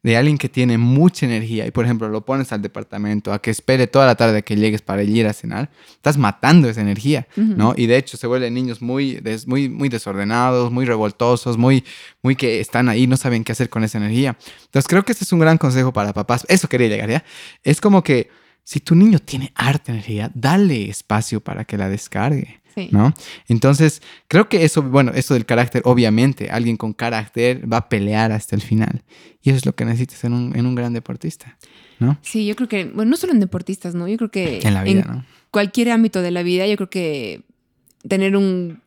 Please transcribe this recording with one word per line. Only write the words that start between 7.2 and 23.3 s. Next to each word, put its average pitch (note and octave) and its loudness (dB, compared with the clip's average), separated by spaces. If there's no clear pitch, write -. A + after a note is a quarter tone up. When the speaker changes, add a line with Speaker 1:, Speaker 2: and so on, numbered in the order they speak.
Speaker 2:
Ujú. G#3+ 0
Speaker 1:
¿no? A2 2
Y A#2 2
de B2 4
hecho C3 -4
se B2 -8
vuelven B2 -2
niños B2 -6
muy C3 -4
des-, A2+ -8
muy, C3 -2
muy C3 -4
desordenados, A#2+ -2
muy B2+ -2
revoltosos, A#2 0
muy, B2+ 4
muy C3 2
que A#2 -2
están B2 0
ahí, A#2+ 2
no B2+ 2
saben A#2+ -2
qué A#2 -6
hacer A#2+ -4
con A2 -4
esa A2 -4
energía. A2+ -2
Entonces - -2
creo G3 2
que B3 -2
este - -4
es - -4
un F3 2
gran D#3+ 4
consejo B2+ 0
para G#2 -2
papás. A#2 -2
Eso F#3 2
quería B2 2
llegar, G#2+ -4
¿ya? C#3 -2
Es D3+ 2
como G3+ 4
que B2+ 0
si - -6
tu - 0
niño F#3+ 6
tiene C3 -8
harta C3 -2
energía, G#2+ -6
dale C3+ 2
espacio G#2+ -4
para F#2+ -10
que - -8
la F#2+ -4
descargue. G#2 -4
Speaker 2:
Sí. F#3+ -8
Speaker 1:
¿No? G#2+ 4